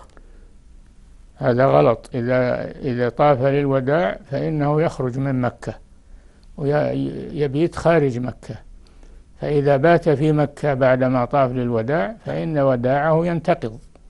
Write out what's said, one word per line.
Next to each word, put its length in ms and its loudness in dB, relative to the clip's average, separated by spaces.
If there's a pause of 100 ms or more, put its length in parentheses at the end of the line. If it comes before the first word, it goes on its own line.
(1400)
هذا 300 2
غلط. 480 4
إذا، 580 -2
إذا 380 -4
طاف 320 2
للوداع 800 0 (120)
فإنه 500 0
يخرج 360 -2
من 240 -2
مكة 320 -6 (840)
ويبيت 1200 -2
خارج 440 2
مكة، 360 -10 (880)
فإذا 360 2
بات 320 4
في 220 2
مكة 420 0
بعدما 520 2
طاف 260 2
للوداع 640 -2 (100)
فإن 320 -4
وداعه 680 2
ينتقض، 540 -4 (300)